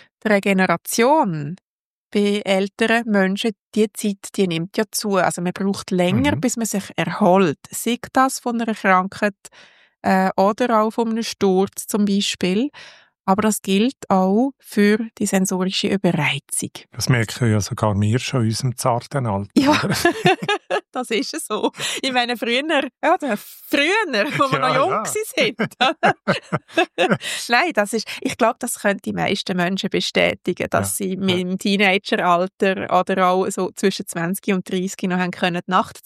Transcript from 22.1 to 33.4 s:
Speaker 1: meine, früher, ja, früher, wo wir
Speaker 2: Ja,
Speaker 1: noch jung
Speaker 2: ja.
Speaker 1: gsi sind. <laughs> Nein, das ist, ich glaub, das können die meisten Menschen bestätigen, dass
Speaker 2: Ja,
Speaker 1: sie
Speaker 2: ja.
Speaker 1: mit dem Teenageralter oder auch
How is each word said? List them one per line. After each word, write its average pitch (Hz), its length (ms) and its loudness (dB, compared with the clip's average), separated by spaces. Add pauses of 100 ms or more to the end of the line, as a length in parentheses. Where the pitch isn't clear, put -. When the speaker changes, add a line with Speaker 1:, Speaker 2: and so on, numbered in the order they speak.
Speaker 1:
meine, 240 240 0
früher, 240 260 -2 (400)
ja, 330 140 4 (200)
früher, 311 880 -2 (140)
wo 269 140 2
wir 262 80 0
Speaker 2:
Ja, 262 80 2
Speaker 1:
noch 247 80 2
jung 311 140 2
Speaker 2:
ja. 220 120 -2
Speaker 1:
gsi 202 160 -6 (180)
sind. 262 220 0
<laughs> - 1900 -2
Nein, 240 260 2
das 208 180 0
ist, 220 140 -4 (140)
ich - 160 -4
glaub, 226 240 2
das - 200 -6
können 196 240 0
die 208 80 -4
meisten 180 440 -2
Menschen 185 340 -2
bestätigen, - 800 0
dass - 300 -2
Speaker 2:
Ja, 196 60 -4
Speaker 1:
sie 190 80 -4
Speaker 2:
ja. 190 60 -6
Speaker 1:
mit 185 180 0
dem 185 200 -4
Teenageralter 190 1400 0
oder 185 320 2
auch 190 200 0